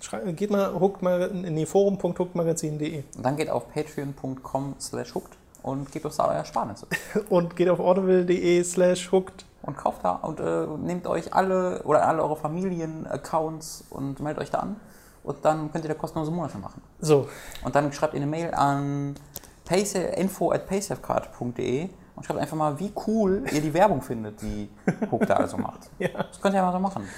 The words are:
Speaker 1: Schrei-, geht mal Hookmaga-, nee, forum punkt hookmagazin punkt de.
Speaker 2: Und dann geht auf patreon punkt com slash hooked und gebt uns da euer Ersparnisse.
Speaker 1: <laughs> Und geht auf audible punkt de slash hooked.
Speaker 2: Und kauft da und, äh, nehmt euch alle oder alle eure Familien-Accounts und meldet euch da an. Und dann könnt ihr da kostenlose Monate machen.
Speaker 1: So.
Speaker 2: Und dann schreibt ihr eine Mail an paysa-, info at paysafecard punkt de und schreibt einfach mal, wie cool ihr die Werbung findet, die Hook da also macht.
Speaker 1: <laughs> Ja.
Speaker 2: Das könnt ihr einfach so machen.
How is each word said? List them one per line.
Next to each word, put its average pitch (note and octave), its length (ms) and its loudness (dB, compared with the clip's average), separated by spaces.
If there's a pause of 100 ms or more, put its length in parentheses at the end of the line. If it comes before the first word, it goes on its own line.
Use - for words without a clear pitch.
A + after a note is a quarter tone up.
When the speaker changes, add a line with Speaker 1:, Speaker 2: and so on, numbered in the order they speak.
Speaker 1:
Schrei-, G#3+ 320 -6
geht G3 160 -2
mal G3 240 2
Hookmaga-, F3+ 580 2
nee, F3 340 -2
forum G3 320 4
punkt F3 220 -2
hookmagazin E3 580 0
punkt D3 40 -4 (120)
de. C#3 100 -6 (120)
Speaker 2:
Und - 100 -10
dann C3+ 120 2
geht D3+ 120 0
auf - 240 -2
patreon D3 400 -4
punkt C3 300 -8
com C3+ 360 -4
slash - 360 -8
hooked - 220 -8 (260)
und C3+ 280 -4
gebt D3+ 140 -8
uns C#3+ 120 -8
da - 80 4
euer - 80 4
Ersparnisse. G3 520 -4 (220)
Speaker 1:
<laughs> - 220 -2
Und F3 260 4
geht F3 140 4
auf E3+ 100 4
audible F#3 380 6
punkt F3+ 120 4
de F3 340 6
slash F3+ 480 2
hooked. - 340 2 (180)
Speaker 2:
Und - 140 -8
kauft - 260 -2
da F3+ 80 2
und, D#3+ 280 -4
äh, E3 280 0 (100)
nehmt F3 300 -4
euch - 260 -2
alle F#3 520 2
oder B2 220 6
alle D#3 140 2
eure D3+ 140 0
Familien-Accounts D#3+ 1500 -4
und C3+ 300 -6
meldet D3+ 240 -4
euch - 80 -12
da - 80 -8
an. F#3 160 -6 (480)
Und - 200 -8
dann D3+ 280 2
könnt E3 140 -4
ihr - 40 -6
da D#3 60 -2
kostenlose D#3 340 -4
Monate D#3+ 300 -4
machen. - 240 -14 (160)
Speaker 1:
So. C#3+ 280 4 (360)
Speaker 2:
Und B2+ 100 -4
dann C#3+ 180 4
schreibt D3+ 220 0
ihr C#3+ 80 -2
eine C#3+ 80 0
Mail D#3+ 240 -2
an C#3+ 600 0 (520)
paysa-, F#3+ 500 0
info F#3 340 0
at C3+ 160 0
paysafecard - 680 -4
punkt B2 240 -6
de D3 320 -2 (260)
und - 80 -14
schreibt - 160 -2
einfach D3+ 180 -4
mal, D3+ 220 0
wie G3+ 120 -6 (160)
cool G#3+ 440 2
ihr D3 100 2
die D3+ 120 0
Werbung F3 300 6
findet, G#2+ 400 -6
die G#2 260 -4 (400)
Hook - 160 2
da G2 120 6
also - 200 0
macht. - 360 -6
Speaker 1:
<laughs> - 60 -10
Ja. F3+ 140 0
Speaker 2:
Das - 260 -6
könnt G3 140 2
ihr G3 80 4
einfach F3+ 120 2
so F3+ 60 0
machen. F#3 280 -2 (100)